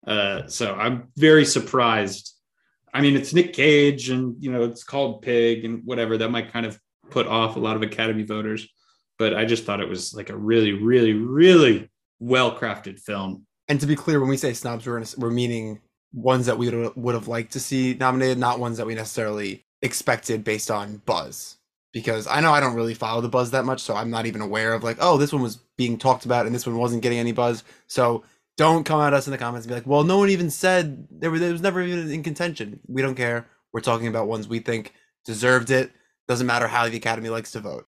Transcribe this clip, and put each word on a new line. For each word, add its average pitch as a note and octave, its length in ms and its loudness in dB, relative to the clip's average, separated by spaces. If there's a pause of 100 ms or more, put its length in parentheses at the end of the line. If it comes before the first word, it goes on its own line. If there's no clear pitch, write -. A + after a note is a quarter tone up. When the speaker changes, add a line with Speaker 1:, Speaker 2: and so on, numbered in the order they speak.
Speaker 1:
Uh, G2+ 420 -2
so G#2 260 -4
I'm A#2 420 -2
very D#3 300 8
surprised. A2+ 880 0 (580)
I C3+ 80 -2
mean, C#3 160 4
it's - 160 -2
Nick F3 220 2
Cage C#3+ 560 4
and, B2+ 280 -2
you C#3 140 -6
know, A#2+ 120 0
it's A#2 200 -6
called C#3 380 -4
Pig A#2 420 2
and A#2 220 -8
whatever. A2+ 320 -2
That A2+ 120 0
might A#2 220 -4
kind A2+ 140 -4
of G#2+ 120 -10 (300)
put A#2+ 180 0
off A2+ 300 0
a - 20 -6
lot A2+ 180 -2
of A2 60 -2
Academy A2 420 -2
voters, G#2+ 440 -6 (500)
but G#2+ 160 2
I A2 100 0
just A2+ 200 0
thought G2+ 160 -4
it F#2+ 80 -6
was, F2+ 260 -10
like, G#2 160 -14
a G#2 60 -10
really, G#2+ 360 2
really, A2+ 400 4
really C3 760 6 (300)
well-crafted A#2 760 0
film. G2 480 -6 (220)
Speaker 2:
And C#3+ 120 2
to C#3+ 60 -2
be D3 100 2
clear, D3 240 0
when C3 80 0
we C3+ 80 2
say C3+ 160 -2
snubs, A#2+ 340 -8
we're A#2+ 80 -4
gonna A#2 80 -4
s-, - 160 -12
we're A#2 120 -2
meaning A#2 500 -4 (320)
ones B2+ 340 0
that A#2 120 0
we A#2+ 100 0
would, A#2 280 -4
would B2 180 -4
have A2 140 -6
liked A#2 240 -6
to C3+ 80 -8
see B2+ 380 -2
nominated, C3 400 2
not A#2+ 200 0
ones A#2+ 180 -4
that A2+ 100 -6
we A2+ 80 -6
necessarily G#2+ 680 -6 (160)
expected A2+ 640 -2
based G#2+ 260 -4
on G#2 360 -6
buzz. E2 500 -6 (360)
Because A2+ 340 -4
I C#3+ 140 0
know D#3+ 120 4
I D3 80 4
don't B2+ 140 0
really A#2 200 -2
follow A2+ 260 -4
the A#2 80 -4
buzz B2 220 0
that C3 140 0
much, C3 160 -4
so - 140 -6
I'm A2+ 160 -4
not A2+ 160 -4
even G#2+ 140 -8
aware G#2+ 320 -2
of, A2+ 100 -4
like, A#2 180 -4
"Oh, E3 180 4
this C#3+ 140 2
one C#3+ 100 0
was A2+ 160 -6 (180)
being A#2 220 -2
talked B2+ 260 2
about A#2+ 220 0
and A#2 80 -2
this A#2+ 120 -6
one A#2+ 100 -4
wasn't A#2 260 -2
getting A#2+ 160 0
any A#2 140 -2
buzz." A#2+ 320 -2 (220)
So A#2+ 380 0 (320)
don't D#3+ 280 4
come D#3 160 2
at D3 140 4
us C3+ 120 2
in C#3 40 -8
the C3+ 80 -6
comments A#2+ 280 -8
and A#2+ 40 -10
be B2 40 -6
like, A#2+ 120 -8
"Well, C#3+ 160 4
no F#3 160 4
one G3+ 120 4
even F3 200 0
said F3 600 0
there D#3 200 -4
was, D#3+ 120 0
it F3 100 0
was E3+ 80 -6
never F#3 220 0
even F3 280 -4
in D3+ 120 -6
contention." D3 640 -6
We B2+ 160 -4
don't C3+ 120 0
care. A#2+ 320 -2 (260)
We're A#2 80 -4
talking A#2 260 0
about A2 200 -2
ones G#2+ 220 -6
we A2+ 120 -4
think A2+ 340 -6 (300)
deserved A#2 460 2
it. C3 220 2 (360)
Doesn't B2 180 0
matter A#2+ 200 2
how A#2 220 0
the A2+ 80 -8
Academy A2+ 320 -4
likes A2+ 240 -6
to A2+ 80 -10
vote. D#2 300 -12